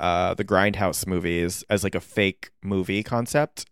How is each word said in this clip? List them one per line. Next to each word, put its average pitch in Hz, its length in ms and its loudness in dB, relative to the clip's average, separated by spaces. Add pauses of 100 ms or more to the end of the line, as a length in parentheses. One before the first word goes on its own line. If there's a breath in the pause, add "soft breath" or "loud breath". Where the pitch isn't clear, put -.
uh, 90 340 0
the 98 100 -4
Grindhouse 101 600 2
movies 87 640 -2
as, 101 140 2
like, 98 100 -2
a 90 60 -4
fake - 500 -2 (120)
movie 98 420 0
concept, 127 680 -2